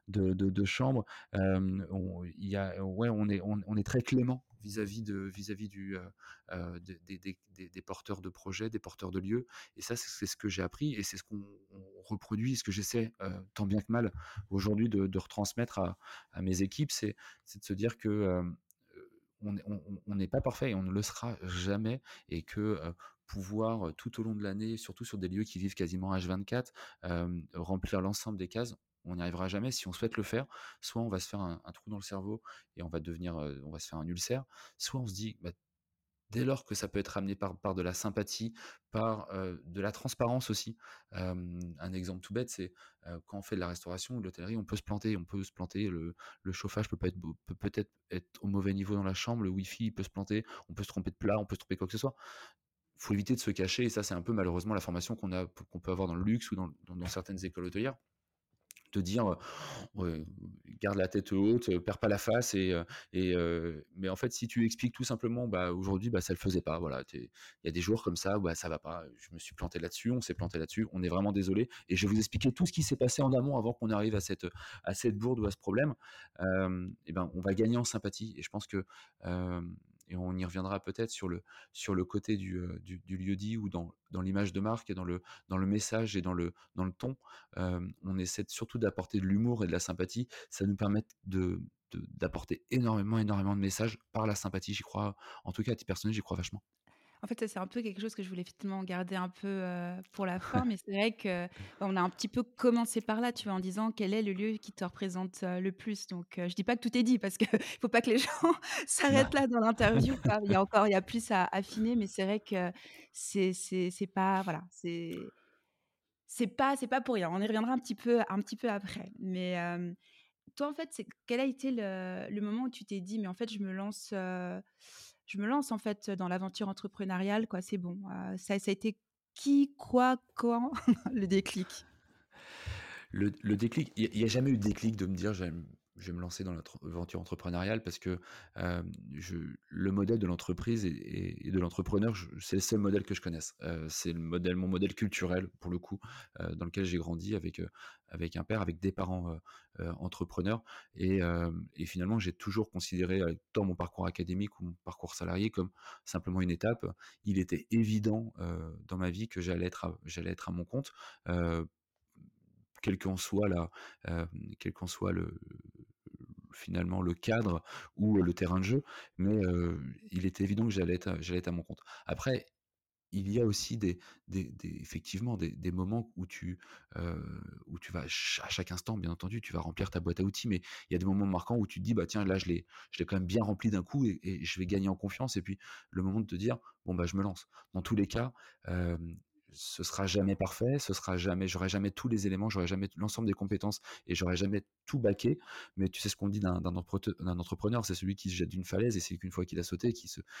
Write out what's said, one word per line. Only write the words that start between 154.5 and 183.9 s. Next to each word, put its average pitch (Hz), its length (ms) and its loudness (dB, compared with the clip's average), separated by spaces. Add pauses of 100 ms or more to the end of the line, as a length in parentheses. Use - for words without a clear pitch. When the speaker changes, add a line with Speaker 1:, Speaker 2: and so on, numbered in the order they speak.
Speaker 1:
ou 92 60 -6
mon 87 180 -6
parcours - 320 -10
salarié 90 340 0
comme 92 220 0 (340)
simplement 92 360 -2
une 90 100 4
étape. 104 340 0 (380)
Il 98 160 2
était 90 320 0
évident, 110 680 4
heu, 82 380 -4 (100)
dans 92 100 -4
ma 90 120 2
vie 101 180 -2
que 95 140 -6
j'allais 90 260 0
être - 180 -4
à, 87 200 -4
j'allais 85 260 -4
être - 180 -6
à - 20 -2
mon 87 140 -4
compte, - 280 -6 (340)
heu, 85 400 2 (1160)
quel 95 160 2
qu'en 95 200 0
soit 101 320 2
la, 85 200 2 (360)
hem, 85 220 -2 (320)
quel 92 140 -4
qu'en 90 140 -8
soit 95 240 0
le, 85 260 0 (1160)
finalement 90 480 -2
le 87 120 4
cadre 104 500 2 (320)
ou 104 260 6
le 87 120 6
terrain 90 260 2
de 95 60 2
jeu, 127 180 4 (340)
mais, 98 180 4 (100)
heu, 87 360 4 (300)
il 90 140 0
était 95 180 0
évident 101 220 4
que 113 80 4
j'allais 90 220 4
être, 90 260 -2
j'allais 90 180 0
être 87 80 -4
à 87 40 0
mon 87 120 -2
compte. - 180 -14 (240)
Après, - 400 -2 (640)
il 98 200 0
y 117 100 4
a 117 40 6
aussi 107 320 2
des, 92 220 2 (280)
des, 92 180 -2
des, - 240 -10 (120)
effectivement 107 560 -4
des, 82 140 -2
des 87 200 -4
moments 98 440 0
où 90 120 -6
tu, 90 320 -8 (380)
heu, 78 440 -6 (260)
où 82 120 -10
tu - 120 -14
vas 87 120 -4
ch-, - 400 -2
à - 60 -6
chaque - 220 -4
instant, 107 260 -4
bien 87 140 -2
entendu, 98 300 -4
tu - 120 -10
vas 85 80 -2
remplir 85 300 -2
ta 90 80 -2
boîte 85 200 0
à 92 40 4
outils, 98 240 0
mais 92 140 4 (280)
il - 40 -2
y - 20 6
a 87 40 4
des 92 60 2
moments 98 200 6
marquants 98 320 2
où 104 100 4
tu - 120 -8
te 92 60 -4
dis : « 113 100 4
Bah, 87 120 4
tiens, 107 180 0
là, 95 120 4
je 87 100 -2
l'ai, 85 180 2 (260)
je - 80 -4
l'ai 87 60 0
quand 98 120 0
même 92 100 0
bien 104 160 4
rempli 104 280 2
d'un 95 120 2
coup 139 220 2